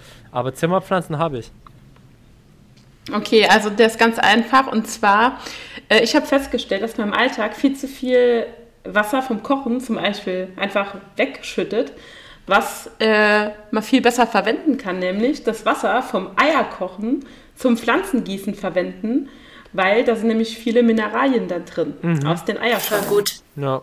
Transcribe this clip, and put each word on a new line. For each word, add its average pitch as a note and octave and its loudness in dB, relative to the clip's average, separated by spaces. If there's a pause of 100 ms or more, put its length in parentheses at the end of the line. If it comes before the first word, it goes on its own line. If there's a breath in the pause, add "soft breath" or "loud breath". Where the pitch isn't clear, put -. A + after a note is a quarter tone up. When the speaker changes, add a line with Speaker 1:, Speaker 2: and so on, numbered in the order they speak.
(320 loud breath)
Speaker 1:
aber B2+ -4
Zimmerpflanzen F3 -2
habe D3+ -2
ich. - -14 (1600)
Speaker 2:
Okay, G#3 4
also G#3 4
der G#3+ 4
ist A3+ 0
ganz A#3 2
einfach A#3 2
und A3 -2
zwar, A3 2 (500 loud breath)
äh, A3 6
ich A#3 2
habe C#4+ 2
festgestellt, B3 -2
dass A3+ -6
man G#3 -2
im - -2
Alltag A3 0
viel C4+ 0
zu - -10
viel B3 2 (360)
Wasser G#3 0
vom A3+ -6
Kochen B3+ -2
zum A3+ -4
Beispiel F#3 -4
einfach G3+ -4 (200)
wegschüttet, A#3 -4 (560 loud breath)
was, - 0
äh, G#3+ 4 (200)
man G#3+ -2
viel B3+ 4
besser A#3+ 4
verwenden A#3 0
kann, F#3 -6
nämlich G#3 -2
das G#3+ -2
Wasser A3+ 0
vom F#3 -4
Eierkochen A#3+ -2 (300 loud breath)
zum A#3+ 2
Pflanzengießen G#3+ -2
verwenden, F#3 -4 (460 loud breath)
weil G3 2
da A#3+ 2
sind G#3 0
nämlich A3+ -2
viele A#3+ 2
Mineralien A3+ 2
da F3 -4
drin, D#3+ -6
Speaker 1:
Mhm. D#3+ 0
Speaker 2:
aus E3+ -2
den G3+ -2
Eierschalen. G#3+ -2
Speaker 3:
Voll G3+ 0
gut. G3+ 0 (200)
Speaker 1:
Ja. C3+ -2